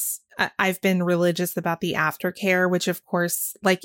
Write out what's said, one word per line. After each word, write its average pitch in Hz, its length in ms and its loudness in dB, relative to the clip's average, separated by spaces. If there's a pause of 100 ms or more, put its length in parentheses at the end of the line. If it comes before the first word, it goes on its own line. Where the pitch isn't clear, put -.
(380)
I, - 180 -2
I've 190 240 0
been 185 220 2
religious 175 540 2
about 170 240 -2
the 175 140 -2
aftercare, 180 760 0
which 180 160 0
of 175 180 -4
course, - 560 -4
like 185 240 2